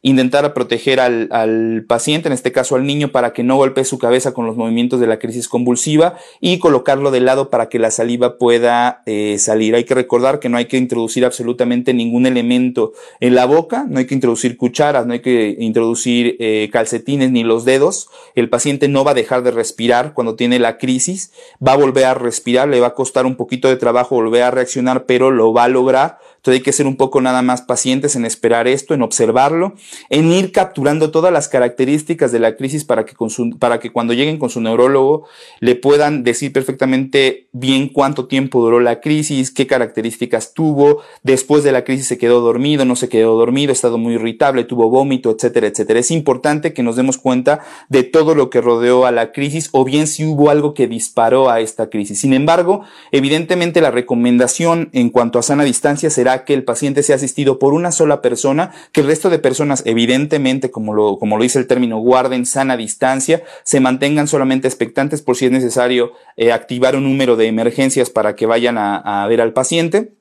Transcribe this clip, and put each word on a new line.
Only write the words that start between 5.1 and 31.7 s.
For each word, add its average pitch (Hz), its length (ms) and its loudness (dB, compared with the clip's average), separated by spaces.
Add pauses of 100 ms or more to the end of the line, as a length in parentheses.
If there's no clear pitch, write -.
crisis 117 300 -8
convulsiva 151 720 0 (220)
y 180 200 0
colocarlo 139 500 2
de 127 100 2
lado 131 300 2
para 117 180 0
que 120 120 -6
la 113 100 0
saliva 120 480 -2
pueda, 120 720 2
eh, 104 320 -2
salir. 110 340 0
Hay 123 120 2
que 131 100 -2
recordar 127 440 0
que 127 100 -6
no 120 80 0
hay 120 80 -2
que 131 120 -4
introducir 123 480 -2
absolutamente 123 680 -2
ningún 120 320 0
elemento 123 680 0 (260)
en 123 140 2
la 127 120 4
boca, 156 440 0
no 139 80 -4
hay 127 80 0
que 131 80 -6
introducir 123 420 -2
cucharas, 127 520 -2
no 120 60 -4
hay 120 80 -6
que 113 380 0
introducir, 117 800 0
eh, 107 320 -2
calcetines 127 600 -2
ni 117 120 0
los 117 220 0
dedos. 135 440 0 (260)
El 120 140 0
paciente 143 380 0
no 139 160 0
va 147 80 2
a 135 40 2
dejar 123 260 0
de 123 80 0
respirar 117 640 -2
cuando 113 220 -4
tiene 123 240 0
la 117 180 0
crisis, 127 560 -4 (320)
va 131 80 6
a 139 40 4
volver 135 280 2
a 131 80 2
respirar, 123 540 -2
le 127 120 2
va 120 80 4
a 120 60 -2
costar 131 320 -2
un 131 100 -2
poquito 127 320 -4
de 131 100 2
trabajo 123 360 0
volver 117 300 2
a 123 80 2
reaccionar, 127 560 -2
pero 127 240 4
lo 113 220 2
va 120 100 4
a 123 60 4
lograr. 131 500 2 (160)
Entonces 131 240 0
hay 127 40 -6
que 139 80 0
ser 143 140 0
un 131 120 -2
poco 135 220 2
nada 127 220 0
más 127 220 0
pacientes 131 520 -2
en 120 80 -2
esperar 117 440 0
esto, 135 260 -2
en 135 80 0
observarlo, 135 720 0 (360)
en 160 220 2
ir 185 200 0
capturando 156 600 0
todas 165 220 2
las 147 160 0
características 139 840 0